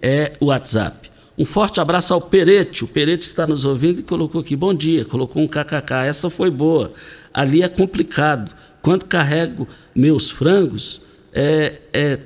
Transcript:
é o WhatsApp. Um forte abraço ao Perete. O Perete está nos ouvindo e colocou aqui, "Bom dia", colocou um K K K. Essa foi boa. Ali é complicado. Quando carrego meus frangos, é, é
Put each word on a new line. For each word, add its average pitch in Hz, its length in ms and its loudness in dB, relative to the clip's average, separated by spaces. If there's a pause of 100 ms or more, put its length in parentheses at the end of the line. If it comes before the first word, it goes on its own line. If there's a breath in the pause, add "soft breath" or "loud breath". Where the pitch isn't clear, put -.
é 143 400 0
o 147 60 2
WhatsApp. 110 640 -2 (280 soft breath)
Um 151 80 0
forte 202 360 0
abraço 175 320 0
ao 170 80 2
Perete. 185 640 4
O - 20 -4
Perete 165 400 -2
está - 180 -4
nos 147 200 -2
ouvindo 139 340 0
e - 40 -8
colocou 165 360 -4
aqui, 147 160 -4
"Bom 180 180 0
dia", 156 300 0
colocou 131 400 -2
um 156 40 2
K 151 180 -4
K 147 160 -4
K. 131 240 -2
Essa 147 240 -2
foi 180 200 -2
boa. 147 440 0 (400 loud breath)
Ali 139 280 2
é 180 60 2
complicado. 160 880 -2 (260 loud breath)
Quando 180 220 2
carrego 156 640 -2 (260 loud breath)
meus 139 380 2
frangos, 151 680 0 (320 soft breath)
é, 147 480 0 (100)
é 143 340 0